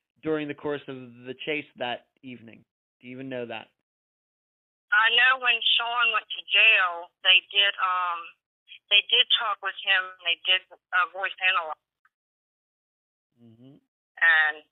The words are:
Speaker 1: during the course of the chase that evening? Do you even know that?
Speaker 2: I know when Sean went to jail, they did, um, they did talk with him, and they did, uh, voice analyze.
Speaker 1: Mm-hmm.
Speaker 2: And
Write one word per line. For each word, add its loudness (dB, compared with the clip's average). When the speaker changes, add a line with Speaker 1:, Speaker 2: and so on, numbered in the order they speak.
Speaker 1:
during -2
the -8
course -6
of -12
the -10
chase -4
that -6
evening? -18
Do -20
you -16
even -12
know -6
that? -14
Speaker 2:
I 4
know 4
when 0
Sean 0
went -4
to -12
jail, 2
they 4
did, 2
um, -2
they 6
did 4
talk -2
with -6
him, 2
and -12
they -2
did, 2
uh, -2
voice -6
analyze. 0
Speaker 1:
Mm-hmm. -20
Speaker 2:
And 2